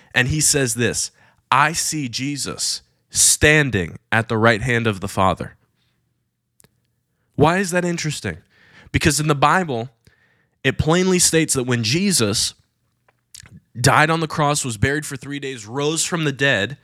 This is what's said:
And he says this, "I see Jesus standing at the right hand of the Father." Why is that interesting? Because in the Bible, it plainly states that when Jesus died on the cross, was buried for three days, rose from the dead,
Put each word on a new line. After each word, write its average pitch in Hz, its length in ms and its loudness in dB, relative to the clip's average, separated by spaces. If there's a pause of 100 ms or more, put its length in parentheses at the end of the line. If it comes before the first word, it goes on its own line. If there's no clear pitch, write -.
(140)
And 127 140 2
he 156 120 -2
says 135 360 0
this, 110 340 -2 (400)
"I 147 240 4
see 151 340 -4
Jesus 120 760 -6 (260)
standing 143 880 2 (140)
at 113 180 0
the 117 80 0
right 110 240 4
hand 117 240 0
of 104 140 -2
the 95 80 -6
Father." 92 480 0 (1800)
Why 160 240 4
is 190 140 -2
that 180 120 0
interesting? 156 540 -6 (540)
Because 139 280 0
in 151 80 -4
the 151 80 2
Bible, 143 540 0 (720)
it 135 140 0
plainly 180 420 2
states 160 360 0
that 127 80 -2
when 120 200 0
Jesus 131 720 0 (1300)
died 135 300 4
on 165 120 0
the 156 60 -4
cross, 147 360 -2
was 117 140 -8
buried 139 280 -4
for 139 120 -12
three 143 220 -12
days, 135 260 -12
rose 147 400 -4
from 165 180 -4
the 147 80 0
dead, 127 520 0